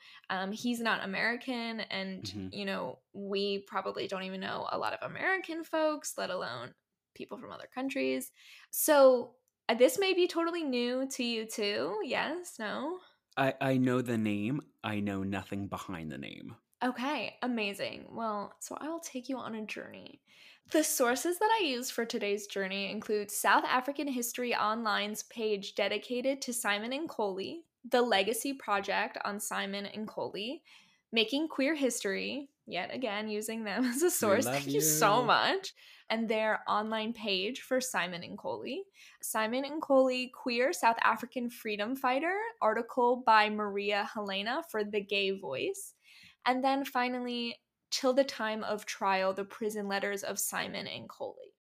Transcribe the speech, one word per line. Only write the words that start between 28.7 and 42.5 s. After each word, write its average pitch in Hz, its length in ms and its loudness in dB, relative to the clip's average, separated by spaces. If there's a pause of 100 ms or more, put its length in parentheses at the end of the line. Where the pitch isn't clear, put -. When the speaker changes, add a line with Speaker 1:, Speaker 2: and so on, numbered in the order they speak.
Speaker 1:
on 202 140 -4
Simon 196 480 -4
and 214 200 -8
Coley, 202 540 -6 (500)
Making 233 360 2
Queer 285 260 2
History, 233 760 -2 (180)
yet 180 260 -6
again 214 340 -4
using 220 360 -4
them 208 220 0
<laughs> - 0 -
as 254 180 0
a - 40 6
Speaker 2:
We 339 40 2
Speaker 1:
source. 220 340 4
Speaker 2:
love 127 100 0
Speaker 1:
Thank 139 120 -2
you 139 140 2
so 202 400 6
Speaker 2:
you. 240 40 0
Speaker 1:
much. 202 480 4 (360)
And 226 200 0
their 220 400 2
online 220 420 0
page 214 500 -2
for 254 200 0
Simon 180 420 -2
and 110 140 -10
Coley, 220 460 -6 (380)
Simon 226 440 0
and 302 160 -6
Coley, 254 520 6
Queer 247 380 2
South 233 320 4
African 240 460 2
Freedom 214 480 -4
Fighter, 277 400 0 (240)